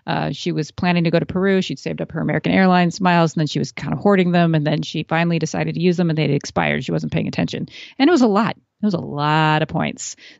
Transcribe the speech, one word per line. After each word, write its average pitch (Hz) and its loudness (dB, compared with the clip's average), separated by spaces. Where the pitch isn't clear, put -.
Uh, - -2
she 160 -4
was 156 -4
planning 175 0
to 165 2
go 170 2
to 143 0
Peru. 190 0
She'd - -6
saved 160 -8
up - -8
her 165 -4
American 160 0
Airlines 180 4
miles 175 2
and 165 -2
then 151 0
she 143 -4
was 143 -4
kind 147 -8
of 151 -4
hoarding 185 2
them. 170 2
And 147 0
then 156 -2
she 156 -6
finally 170 0
decided 156 -4
to 165 -4
use 175 2
them 180 2
and 156 0
they'd 143 0
expired. 147 -2
She 170 -4
wasn't 156 -4
paying - -2
attention. - -4
And 277 4
it 349 6
was 294 4
a 247 6
lot. 202 0
It - -10
was 208 2
a 165 -2
lot 151 2
of 156 -2
points. - -6